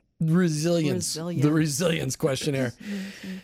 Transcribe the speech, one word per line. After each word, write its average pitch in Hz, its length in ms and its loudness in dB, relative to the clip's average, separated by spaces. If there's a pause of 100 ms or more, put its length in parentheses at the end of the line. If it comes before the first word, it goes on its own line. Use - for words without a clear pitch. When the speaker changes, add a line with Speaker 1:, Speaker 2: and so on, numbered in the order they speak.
(220)
Speaker 1:
Resilience. 165 920 2
Speaker 2:
Resilience. 160 280 -2
Speaker 1:
The 151 80 6
resilience 156 640 0
questionnaire. 135 640 -2
Speaker 2:
<laughs> - 60 -20
Mm-hmm. 196 600 -10